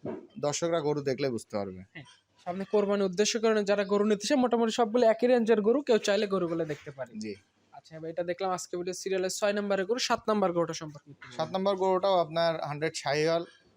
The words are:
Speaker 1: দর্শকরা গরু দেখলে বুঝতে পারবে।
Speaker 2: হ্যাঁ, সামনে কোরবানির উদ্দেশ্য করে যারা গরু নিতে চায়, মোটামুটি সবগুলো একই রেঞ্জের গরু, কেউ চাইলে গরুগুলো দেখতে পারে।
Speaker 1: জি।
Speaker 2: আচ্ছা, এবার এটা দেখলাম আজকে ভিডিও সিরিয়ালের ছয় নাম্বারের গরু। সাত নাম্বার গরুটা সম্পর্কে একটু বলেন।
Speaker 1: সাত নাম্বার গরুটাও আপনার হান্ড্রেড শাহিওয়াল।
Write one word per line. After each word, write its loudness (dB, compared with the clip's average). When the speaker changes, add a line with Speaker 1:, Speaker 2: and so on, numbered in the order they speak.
Speaker 1:
দর্শকরা -2
গরু -2
দেখলে -2
বুঝতে -8
পারবে। -6
Speaker 2:
হ্যাঁ, -18
সামনে -6
কোরবানির 2
উদ্দেশ্য 0
করে 2
যারা 2
গরু 2
নিতে 0
চায়, 2
মোটামুটি 2
সবগুলো 2
একই 4
রেঞ্জের 4
গরু, 2
কেউ 4
চাইলে 0
গরুগুলো -2
দেখতে -8
পারে। -12
Speaker 1:
জি। -8
Speaker 2:
আচ্ছা, -20
এবার -10
এটা -6
দেখলাম -2
আজকে -4
ভিডিও -6
সিরিয়ালের -2
ছয় 0
নাম্বারের 0
গরু। -2
সাত 0
নাম্বার 2
গরুটা 0
সম্পর্কে -14
একটু -20
বলেন। -18
Speaker 1:
সাত -2
নাম্বার 0
গরুটাও 2
আপনার 0
হান্ড্রেড -4
শাহিওয়াল। 0